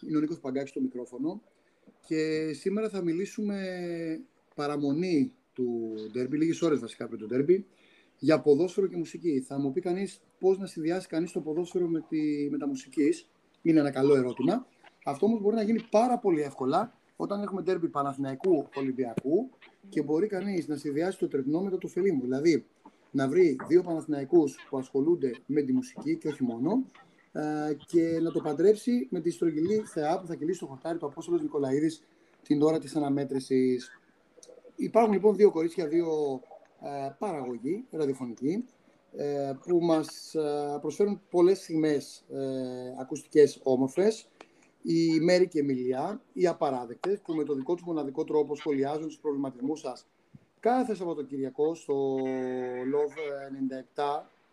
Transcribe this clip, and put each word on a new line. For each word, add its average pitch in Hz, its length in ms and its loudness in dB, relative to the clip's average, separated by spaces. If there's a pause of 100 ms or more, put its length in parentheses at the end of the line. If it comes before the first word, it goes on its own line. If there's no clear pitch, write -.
Είναι 156 100 -2
ο - 20 0
Νίκος 156 200 -2
Παγκάκης 135 300 -4
στο 139 120 -6
μικρόφωνο. 127 600 -6 (640)
Και 156 460 -2
σήμερα 208 360 -4
θα 196 120 -6
μιλήσουμε 196 560 -4 (1000)
παραμονή 143 800 0 (200)
του 117 400 -4 (180)
ντέρμπι, 127 260 -2
λίγες 160 240 0
ώρες 151 180 2
βασικά 113 280 -10
πριν 110 120 -10
το 107 60 -10
ντέρμπι, 143 400 2 (520)
για 143 240 4
ποδόσφαιρο 175 460 4
και 175 100 -6
μουσική. 160 440 -2
Θα 139 180 -8
μου 139 120 -2
πει 175 100 -4
κανείς 185 400 -4 (180)
πώς 190 200 4
να 196 60 -8
συνδυάσει 170 420 -4
κανείς 170 240 -2
το 180 100 -4
ποδόσφαιρο 170 460 -2
με 160 220 -2
τη, 147 420 0
με 139 60 -2
τα 143 100 -4
μουσικής. 143 640 -2 (320)
Είναι 160 180 6
ένα 139 120 2
καλό 139 240 4
ερώτημα. 151 520 2 (380)
Αυτό - 200 -2
όμως 220 160 4
μπορεί 214 140 2
να 220 80 0
γίνει 220 160 2 (100)
πάρα 240 300 4
πολύ 170 220 2
εύκολα 143 520 0 (220)
όταν 202 260 -4
έχουμε 190 200 -6
ντέρμπι 170 280 0
Παναθηναϊκού 139 840 0
Ολυμπιακού 135 760 -2 (400)
και 156 120 -2
μπορεί 156 260 0
κανείς 190 400 -4
να 151 80 -4
συνδυάσει 151 440 -2
το 170 80 -2
Τερτινό 147 340 -2
με 196 80 -4
το 180 80 -2
Τουφελίμου. 175 440 0
Δηλαδή, 135 440 2 (460)
να 135 160 0
βρει 156 300 4 (100)
δύο 170 160 6
Παναθηναϊκούς 151 720 2 (140)
που 135 80 -4
ασχολούνται 139 540 0 (140)
με 147 160 0
τη 131 120 0
μουσική 127 440 -2
και 160 100 -8
όχι 143 160 -4
μόνο, 139 420 0 (460)
ε, 151 420 -4 (120)
και 165 360 2
να 165 100 0
το 151 100 0
παντρέψει 208 720 2
με 180 80 -2
τη 165 120 0
στρογγυλή 170 540 0
θεά 165 340 -2
που 180 80 -12
θα 165 80 -6
κυλήσει 160 220 -4
στο 175 80 -10
χορτάρι 156 320 -8
του 165 80 -8
Απόστολος 160 360 -2
Νικολαίδης 151 600 0 (400)
την 147 180 2
ώρα 160 180 4
της 151 160 -8
αναμέτρησης. 131 920 0 (840)
Υπάρχουν, 220 380 4
λοιπόν, 196 220 6
δύο 196 160 8
κορίτσια, 165 360 -2
δύο, 151 540 0 (400)
ε, 143 280 -8 (100)
παραγωγοί 147 720 -6
ραδιοφωνικοί, 139 720 -2 (500)
ε, 143 380 -4 (140)
που 175 140 4
μας, 160 540 0
ε, 147 460 -2
προσφέρουν 185 480 0
πολλές 180 280 6
στιγμές, 156 760 -2
ε, 131 680 -6
ακουστικές 139 640 4
όμορφες. 135 640 2 (540)
Η 165 380 2
Μέρη 180 280 6
και 170 100 -4
η 147 40 2
Εμιλιά, 131 600 -2 (120)
οι 127 140 2
απαράδεκτες, 143 720 -2
που - 140 -6
με 156 100 0
το 147 100 -2
δικό 135 200 -4
τους 175 100 -6
μοναδικό 156 400 -4
τρόπο 151 320 0
σχολιάζουν 147 520 -2
τους 151 120 -12
προβληματισμούς 139 600 -4
σας 127 280 -12 (520)
κάθε 247 360 0
Σαββατοκυριακό 147 800 -2
στο 139 400 -2 (800)
Love 143 540 -4
ενενήντα 135 300 -4
επτά 143 520 -6 (240)